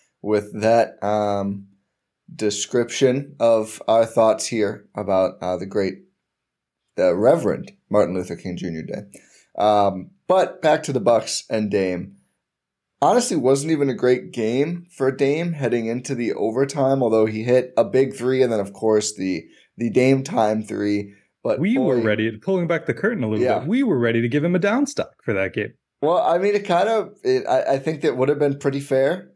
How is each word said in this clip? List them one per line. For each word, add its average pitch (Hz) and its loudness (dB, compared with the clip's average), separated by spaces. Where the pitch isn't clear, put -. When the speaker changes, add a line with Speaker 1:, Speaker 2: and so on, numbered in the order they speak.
Speaker 1:
with 104 -2
that, 113 2
um, 101 -2
description 123 -2
of 113 0
our 113 4
thoughts 110 2
here 104 -2
about, 95 0
uh, 90 -4
the 95 -8
great, 95 -2
the 90 4
Reverend 104 0
Martin 95 2
Luther 90 -6
King 90 -10
Junior 85 -8
Day. - -10
Um, 101 0
but 185 0
back 151 2
to 135 -6
the 123 0
Bucks 113 0
and 107 -2
Dame. 95 -2
Honestly, 202 2
wasn't 139 2
even 143 2
a 123 -2
great 123 0
game 131 -2
for 135 -2
Dame 151 0
heading 120 -2
into 127 -6
the 117 -4
overtime, 135 0
although 110 4
he 107 -4
hit 127 2
a 117 4
big 113 0
three 127 0
and 120 2
then, 110 0
of 98 -4
course, 107 0
the, 92 -6
the 117 -4
Dame 131 2
Time 110 0
three. 104 -4
But 120 -2
Speaker 2:
We 220 0
were 143 2
Speaker 1:
boy 110 -2
Speaker 2:
ready, 107 0
pulling 185 -2
back 160 -2
the 113 -2
curtain 202 -4
a 110 -2
little 110 0
Speaker 1:
Yeah. 110 2
Speaker 2:
bit, 139 -8
we 254 0
were 156 0
ready 117 2
to 120 0
give 139 0
him 175 0
a - 2
down 220 2
stock - -8
for 113 -4
that 95 -2
game. 107 -6
Speaker 1:
Well, 165 2
I 165 2
mean, 202 0
it 202 -4
kind 185 2
of, 208 -2
it, 127 0
I, 131 2
I 135 -2
think 147 -4
that 139 0
would 131 2
have 147 0
been 143 0
pretty 139 -2
fair, 143 0